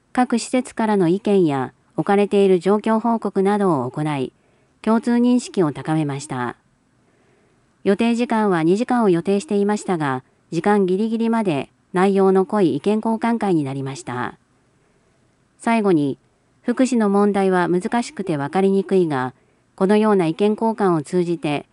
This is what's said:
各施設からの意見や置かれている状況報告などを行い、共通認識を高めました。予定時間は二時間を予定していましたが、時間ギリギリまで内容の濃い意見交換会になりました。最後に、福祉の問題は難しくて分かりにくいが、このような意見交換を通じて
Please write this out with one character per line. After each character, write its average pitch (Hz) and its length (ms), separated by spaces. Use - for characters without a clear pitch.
各 247 280
施 - 100
設 254 240
か 220 140
ら 214 100
の 175 100
意 185 120
見 196 260
や 131 280
置 160 80
か 202 120
れ 202 120
て 202 160
い 196 40
る 185 120
状 196 180
況 220 220
報 233 200
告 196 240
な 208 160
ど 160 260
を 127 40
行 147 120
い、 147 320
共 220 180
通 240 120
認 240 280
識 240 220
を 151 100
高 143 220
め 156 120
ま 139 140
し - 80
た。 123 280
予 196 120
定 233 200
時 233 120
間 220 220
は 165 140
二 170 120
時 226 100
間 240 200
を 196 40
予 170 120
定 196 180
し 202 60
て 214 100
い 202 100
ま 208 120
し - 80
た 185 120
が、 135 260
時 165 100
間 202 240
ギ 185 120
リ 220 100
ギ 226 100
リ 226 120
ま 226 160
で 147 240
内 190 220
容 190 180
の 190 120
濃 214 140
い 151 160
意 143 60
見 208 140
交 226 200
換 233 220
会 202 180
に 151 80
な 135 100
り 135 100
ま 131 120
し - 80
た。 123 340
最 233 240
後 202 100
に、 143 260
福 240 220
祉 247 140
の 208 120
問 202 220
題 196 180
は 180 200
難 220 340
し - 80
く 196 140
て 165 100
分 143 160
か 190 100
り 196 100
に 196 120
く 190 120
い 180 120
が、 131 260
こ 190 120
の 214 80
よ 214 160
う 202 40
な 185 100
意 160 80
見 208 180
交 226 200
換 196 220
を 156 80
通 180 220
じ 170 140
て 147 340